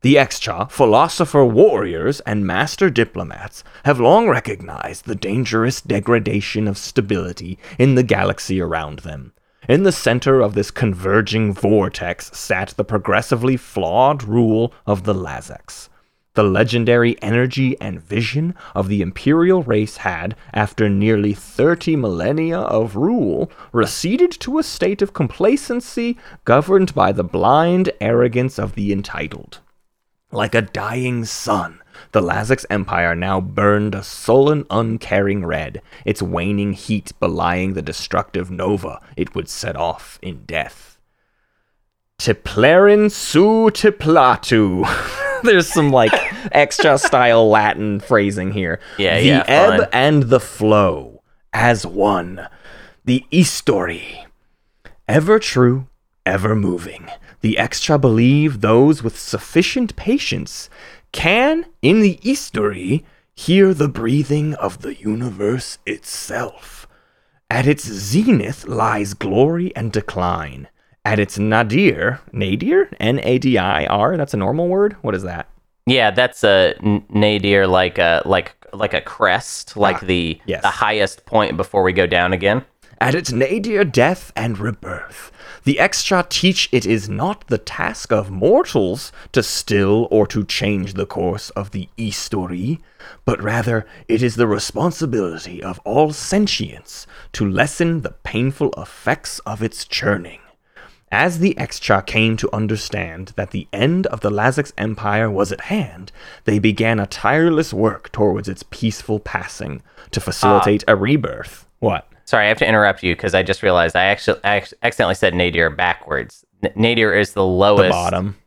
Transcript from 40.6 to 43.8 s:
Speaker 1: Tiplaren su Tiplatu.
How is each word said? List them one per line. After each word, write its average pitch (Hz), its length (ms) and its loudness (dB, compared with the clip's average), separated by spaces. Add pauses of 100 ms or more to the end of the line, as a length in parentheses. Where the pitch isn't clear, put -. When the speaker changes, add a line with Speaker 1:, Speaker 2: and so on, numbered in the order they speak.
Speaker 1:
Tiplaren 196 920 2
su 220 580 2
Tiplatu. 127 1160 2